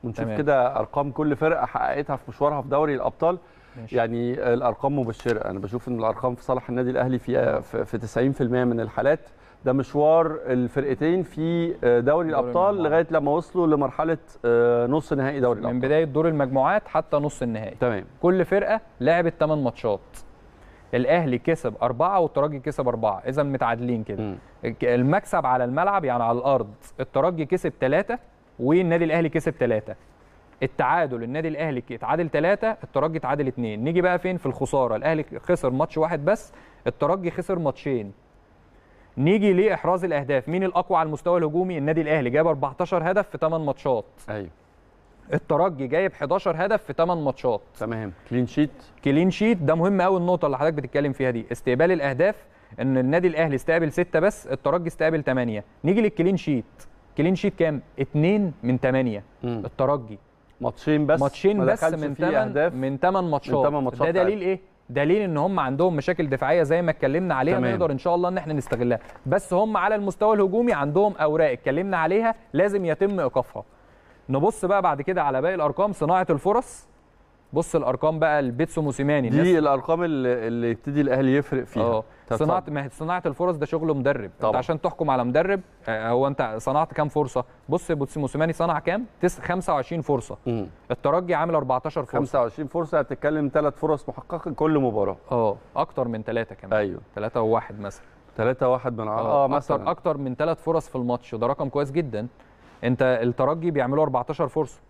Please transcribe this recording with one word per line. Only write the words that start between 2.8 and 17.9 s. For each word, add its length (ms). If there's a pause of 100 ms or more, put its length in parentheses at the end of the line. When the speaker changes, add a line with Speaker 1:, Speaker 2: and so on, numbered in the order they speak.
Speaker 1:
الأبطال. 440 (420)
Speaker 2:
ماشي. 160
Speaker 1:
يعني 580
الأرقام 440
مبشرة، 400 (120)
أنا 80
بشوف 300
إن 100
الأرقام 360
في 100
صالح 240
النادي 220
الأهلي 280
في، 200
Speaker 2:
آه. 220
Speaker 1:
في، 240
في 140
تسعين 340
في 80
المية 240
من 160
الحالات. 400 (440)
ده 80
مشوار 760
الفرقتين 760
في 440 (160)
دوري 180
Speaker 2:
دوري 280
Speaker 1:
الأبطال 460
Speaker 2:
المجموعات. 180
Speaker 1:
لغاية 280
لما 100
وصلوا 360
لمرحلة، 520 (260)
آه، 420
نص 260
نهائي 280
دوري 200
Speaker 2:
من 60
Speaker 1:
الأبطال. 220
Speaker 2:
بداية 160
دور 240
المجموعات 600
حتى 280
نص 260
النهائي. 380
Speaker 1:
تمام. 240 (180)